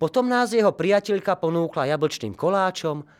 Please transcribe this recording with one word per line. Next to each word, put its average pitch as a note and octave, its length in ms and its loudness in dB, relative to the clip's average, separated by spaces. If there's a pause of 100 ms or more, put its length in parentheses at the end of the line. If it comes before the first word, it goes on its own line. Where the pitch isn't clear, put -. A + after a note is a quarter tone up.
Potom B3 280 0
nás B3 240 0
jeho G#3+ 200 4
priateľka G3 640 0
ponúkla E3 560 -2
jablčným D3 400 -2
koláčom E3+ 720 -2 (160)